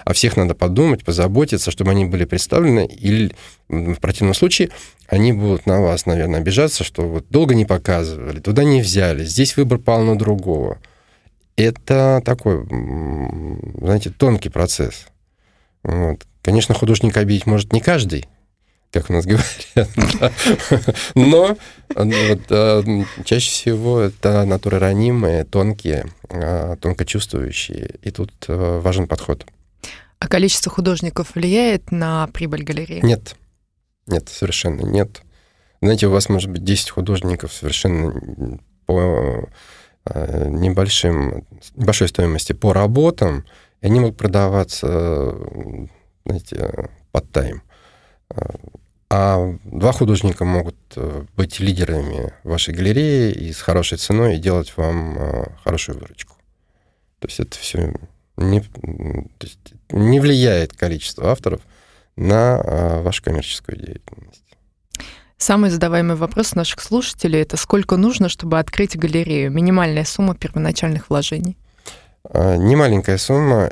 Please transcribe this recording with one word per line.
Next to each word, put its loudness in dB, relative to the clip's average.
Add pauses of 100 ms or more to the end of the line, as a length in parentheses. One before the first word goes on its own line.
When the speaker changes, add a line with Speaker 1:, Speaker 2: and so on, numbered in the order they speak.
Speaker 1:
о 2
всех 2
надо 2
подумать, 2
позаботиться, 0
чтобы 0
они 2
были 0
представлены, 2
или, 0 (320)
м, -2
в -10
противном 0
случае 2 (360)
они 4
будут 0
на 4
вас, 0
наверное, 0
обижаться, 0
что -6
вот -6
долго 4
не 4
показывали, -2
туда 2
не 6
взяли, 0
здесь 0
выбор 2
пал 2
на 4
другого. -2 (800)
Это 2
такой, 0
м, -6
знаете, 0
тонкий 2
процесс. -2 (800)
Вот. -2 (200)
Конечно, 2
художника 2
обидеть 0
может 0
не 2
каждый, 0 (680)
как -2
у -2
нас 2
<laughs> -
говорят, 2 (280)
да. 2 (840)
Но, 6 (380)
вот, 2 (100)
а, 4 (420)
чаще 0
всего 0
это 2
натура 0
ранимые, 2
тонкие, -2 (220)
а, -4
тонко -2
чувствующие. -6
И -8
тут, -8 (160)
а, -2
важен 0
подход. -4 (720)
Speaker 2:
А -6
количество 2
художников -2
влияет 0
на -2
прибыль -6
галереи? -8
Speaker 1:
Нет. 2 (720)
Нет, -4
совершенно -4
нет. -2 (580)
Знаете, 2
у 4
вас 2
может 0
быть -8
десять -2
художников -4
совершенно -4 (260)
по, 0 (560)
а, -4
небольшим, 0 (280)
небольшой 2
стоимости -2
по 0
работам, 2 (340)
и -2
они 4
могут 0
продаваться, 0 (920)
знаете, -6 (200)
под -2
тайм. -2 (1500)
А 0
два 0
художника 0
могут, -2 (220)
э, -8 (100)
быть -4
лидерами -2 (120)
вашей -4
галереи 2
и -6
с -12
хорошей 0
ценой, 2
и -2
делать -2
вам, -2
э, -4 (180)
хорошую -4
выручку. -20 (840)
То -8
есть -14
это -6
все -4 (460)
не, 2
то -10
есть -20 (320)
не 4
влияет 4
количество -4
авторов -2 (560)
на, 4
э, 0
вашу -2
коммерческую -6
деятельность. -18 (920)
Speaker 2:
Самый 4
задаваемый 2
вопрос -2
наших -4
слушателей — -2
это -4
сколько 2
нужно, 4
чтобы -2
открыть -2
галерею? -2
Минимальная 2
сумма -2
первоначальных -4
вложений. -4 (640)
Speaker 1:
А, 2
немаленькая 4
сумма. 2